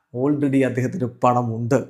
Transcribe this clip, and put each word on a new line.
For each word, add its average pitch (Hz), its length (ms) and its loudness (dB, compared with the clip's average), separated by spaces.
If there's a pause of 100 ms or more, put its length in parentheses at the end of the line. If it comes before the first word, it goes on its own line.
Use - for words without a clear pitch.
(200)
already 139 480 0
അദ്ദേഹത്തിന് 127 380 -2 (160)
പണമുണ്ട്. 123 540 2 (140)